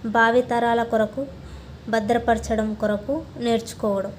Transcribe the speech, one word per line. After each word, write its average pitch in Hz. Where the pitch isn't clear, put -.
భావితరాల 233
కొరకు 220
భద్రపరచడం 220
కొరకు 208
నేర్చుకోవడం. 208